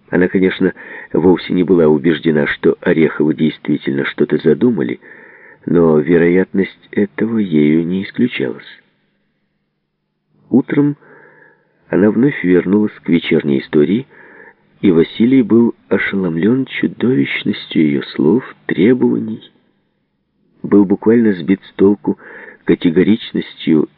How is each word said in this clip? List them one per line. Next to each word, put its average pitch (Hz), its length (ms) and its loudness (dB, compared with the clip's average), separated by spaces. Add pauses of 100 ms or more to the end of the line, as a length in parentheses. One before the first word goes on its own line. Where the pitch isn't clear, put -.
(100)
Она, 90 180 0
конечно, 92 460 0 (400)
вовсе 85 400 2
не 90 100 2
была 85 220 4
убеждена, 76 600 0
что - 360 -2
Ореховы 78 520 0
действительно 71 720 -4
что-то - 320 -4
задумали, 73 640 -2 (640)
но 80 340 2
вероятность 87 920 0
этого 110 460 -4
ею 80 480 0
не 95 180 -6
исключалась. - 800 -6 (1700)
Утром 143 480 0 (880)
она 92 220 2
вновь 123 340 -2
вернулась 90 480 2 (100)
к - 60 -8
вечерней 76 520 0
истории, 80 460 0 (720)
и 101 100 2
Василий 113 520 2
был 113 320 2 (140)
ошеломлен 98 800 -2
чудовищностью - 1200 -2
ее 69 160 -2
слов, 82 420 0 (220)
требований, 120 840 -2 (1120)
был 101 220 4
буквально 107 480 2
сбит 90 320 -2
с - 100 -20
толку - 440 0 (460)
категоричностью 85 1300 0